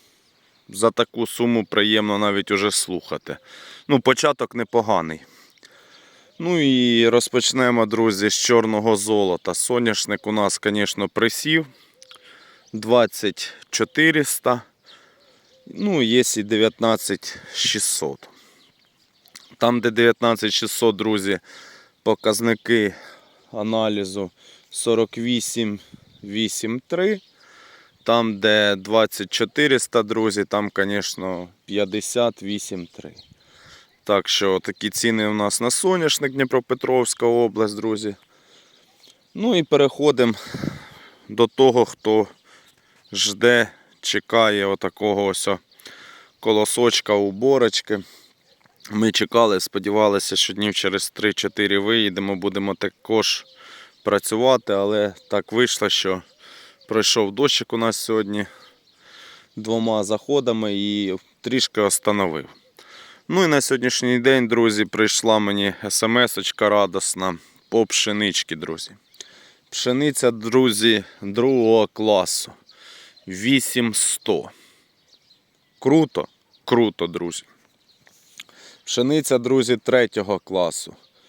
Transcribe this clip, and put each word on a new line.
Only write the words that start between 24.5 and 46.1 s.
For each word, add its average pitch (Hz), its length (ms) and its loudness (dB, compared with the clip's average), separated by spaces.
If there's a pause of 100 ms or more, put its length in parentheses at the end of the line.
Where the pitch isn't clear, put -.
сорок 113 480 -2
вісім 117 640 -4 (440)
вісім 110 640 -6
три. 190 340 -2 (840)
Там, 113 340 0
де 104 380 2
двадцять 104 560 -2
чотириста, 123 720 0
друзі, 107 420 -2
там, 104 320 -4
звісно, 92 720 -6 (160)
п'ятдесят 104 760 -4
вісім 98 440 -10
три. 76 280 -20 (880)
Так 101 240 0
що 95 320 0
такі 104 300 -8
ціни 110 360 0
у 107 80 -2
нас 104 260 -2
на 120 100 0
соняшник, 160 640 -2
Дніпропетровська 127 920 0
область, 110 500 0
друзі. 107 400 -6 (1160)
Ну 214 220 0
і 170 60 2
переходимо 139 720 2 (920)
до 113 180 2
того, 123 380 4
хто 107 420 0 (840)
жде, 117 580 2 (300)
чекає 104 640 0
отакого 98 580 -2
ось 95 240 -4 (920)